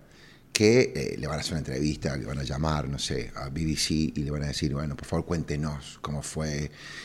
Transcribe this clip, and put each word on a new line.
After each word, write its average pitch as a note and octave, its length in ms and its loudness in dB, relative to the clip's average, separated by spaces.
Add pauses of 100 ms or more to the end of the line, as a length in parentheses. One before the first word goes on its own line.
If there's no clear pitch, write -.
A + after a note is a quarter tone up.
(520)
que, A2+ 420 8
eh, A#1+ 240 -2
le C3+ 80 -4
van D#2 120 -2
a D2 40 -2
hacer - 120 -4
una D#2+ 60 2
entrevista, C#2+ 600 0
que G#1+ 60 -6
van C2+ 140 -4
a C#2 40 -2
llamar, C#2 460 0
no C#2 100 -4
sé, B1+ 340 -4
a C#2 140 -6
B D2 160 -2
B D#2 140 0
C - 160 2
y D#2 300 2
le C#2+ 80 -2
van D2 120 -2
a D2 40 -2
decir, C#2+ 260 0
"Bueno, C#2+ 240 -2
por - 80 -10
favor, E2 200 -2
cuéntenos D2+ 760 -4
cómo D2 200 -4
fue". D2 480 -4 (360)